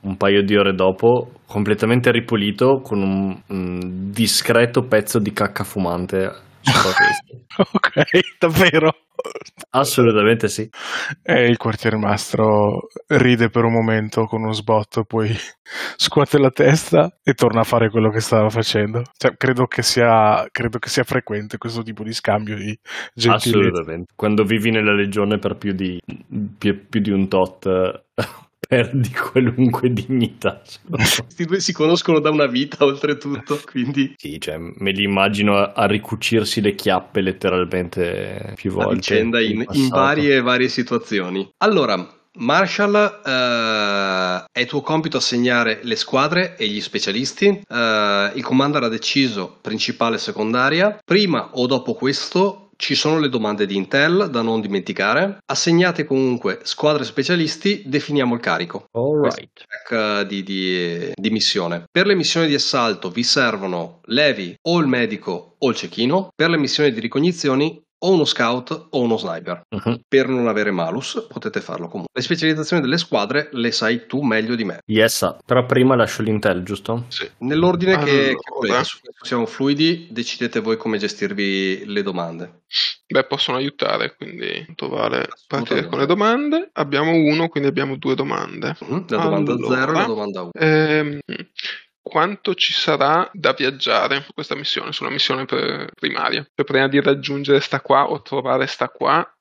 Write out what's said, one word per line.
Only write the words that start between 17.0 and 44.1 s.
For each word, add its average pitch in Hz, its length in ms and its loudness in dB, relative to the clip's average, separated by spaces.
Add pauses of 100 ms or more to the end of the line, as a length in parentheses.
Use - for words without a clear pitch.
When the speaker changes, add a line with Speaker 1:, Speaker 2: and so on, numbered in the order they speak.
Speaker 2:
e - 120 2
torna 113 260 4
a 113 40 4
fare 113 260 4
quello 110 180 4
che 110 120 0
stava 110 280 4
facendo. 110 540 0 (120)
Cioè, - 220 0
credo 127 300 2
che - 160 -4
sia, 110 680 4
credo 117 280 -4
che - 100 -8
sia 127 160 0
frequente 107 540 -4
questo 117 240 -8
tipo 110 200 -10
di 110 120 -8
scambio 107 420 -2
di 104 180 -8 (380)
gentili. 117 460 2
Speaker 1:
Assolutamente. 87 580 -2
Quando 107 280 2
vivi 110 260 2
nella 107 240 4
legione 101 440 2
per 95 180 -2
più 101 180 -4
di, 90 240 -4 (580)
più, 202 320 -2
più 220 120 0
di 202 100 0
un 98 180 2
tot, 92 760 0 (100)
<laughs> - 340 -10 (220)
perdi 123 400 2
qualunque 127 800 2
dignità. 113 720 -2 (260)
Speaker 3:
Questi 135 560 -2
due 170 140 -2
si 185 140 -2
conoscono 165 480 2
da 151 100 2
una 151 160 2
vita, 127 380 0
oltretutto, 143 760 -2 (100)
quindi 135 480 -2
Speaker 1:
Sì, - 240 -12
cioè, 78 180 -8
me 95 340 -4
li 98 100 0
immagino 101 540 2
a, 101 180 2
a 110 120 2
ricucirsi 104 760 0
le 101 160 2
chiappe 95 440 -2
letteralmente 92 1300 -4
più 98 180 -6
Speaker 3:
a 92 120 0
Speaker 1:
volte 98 120 0
Speaker 3:
vicenda 110 440 0
in, 110 100 0
Speaker 1:
in 107 100 -2
Speaker 3:
in 120 40 -4
Speaker 1:
passato. 135 360 2
Speaker 3:
varie, 143 400 4
varie 123 280 2
situazioni. 98 840 -4 (140)
Allora, 143 320 2 (380)
Marshall, 202 920 0
eh, 104 1300 0